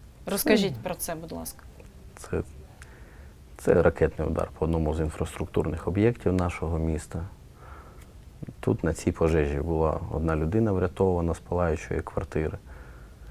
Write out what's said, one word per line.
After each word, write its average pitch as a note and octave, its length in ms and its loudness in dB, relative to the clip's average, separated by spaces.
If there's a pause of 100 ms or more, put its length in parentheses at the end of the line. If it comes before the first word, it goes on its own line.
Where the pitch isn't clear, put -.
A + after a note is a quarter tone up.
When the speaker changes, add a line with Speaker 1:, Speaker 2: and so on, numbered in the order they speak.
(260)
Speaker 1:
Розкажіть G3 480 4
Speaker 2:
Це A2+ 80 -10
Speaker 1:
про F3+ 120 -6
це, E3 200 -6
будь D#3+ 180 -10
ласка. E3 300 -10 (540)
Speaker 2:
Це, - 260 -4 (1120)
це - 260 6
ракетний D#2+ 460 2
удар E2+ 200 0 (100)
по - 60 2
одному D#2+ 300 2
з D#2 60 -2
інфраструктурних D#2+ 880 -2
об'єктів G2+ 440 4
нашого F2 460 0
міста. D#2+ 420 -2 (1400)
Тут - 240 2
на D#2+ 100 2
цій - 180 0
пожежі D#2 480 4
була D#2+ 400 2 (120)
одна D#2+ 240 2
людина G2 360 2
врятована F2+ 640 2
з - 40 -6
палаючої E2+ 600 0
квартири. - 580 -2 (720)